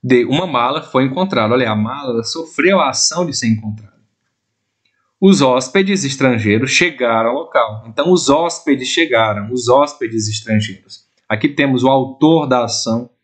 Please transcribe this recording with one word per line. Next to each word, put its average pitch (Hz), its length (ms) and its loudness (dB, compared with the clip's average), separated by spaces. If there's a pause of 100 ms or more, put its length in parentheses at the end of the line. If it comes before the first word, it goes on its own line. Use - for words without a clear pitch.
D, 123 220 2
uma 156 200 -2
mala 139 360 -2
foi - 240 0
encontrada. 131 480 0
Olha, 123 180 0
a 107 40 -2
mala, 127 360 -4
ela 113 120 -2
sofreu 165 560 -2
a 143 100 0
ação 165 360 -2
de 143 80 -6
ser 117 140 -4
encontrada. 107 500 -4 (1200)
Os 190 200 6
hóspedes 143 640 0
estrangeiros 127 680 0
chegaram 120 580 0
ao 127 60 -2
local. 117 520 -2
Então, 143 240 0
os 170 180 2
hóspedes 143 580 0
chegaram, 113 640 0
os 123 160 -4
hóspedes 123 600 0
estrangeiros. 107 800 -4 (200)
Aqui 110 200 -2
temos 139 360 0
o 131 60 4
autor 151 580 2
da 123 180 0
ação 117 440 -6 (140)